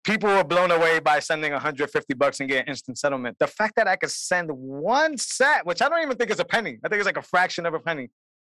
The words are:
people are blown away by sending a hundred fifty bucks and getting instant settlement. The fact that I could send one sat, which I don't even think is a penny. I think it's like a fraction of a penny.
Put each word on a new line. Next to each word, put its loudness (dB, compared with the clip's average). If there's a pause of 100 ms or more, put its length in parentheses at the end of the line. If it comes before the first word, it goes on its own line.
people 0
are 6
blown 4
away 4
by 4
sending -2
a 0
hundred -2
fifty -2
bucks 2
and -4
getting 0
instant -10
settlement. -2
The 4
fact -2
that 2
I 2
could -4
send -2
one -2
sat, 0
which -2
I 2
don't 0
even -2
think -2
is -4
a -2
penny. -4
I -4
think -2
it's 0
like -2
a -8
fraction 0
of -4
a -4
penny. -6 (500)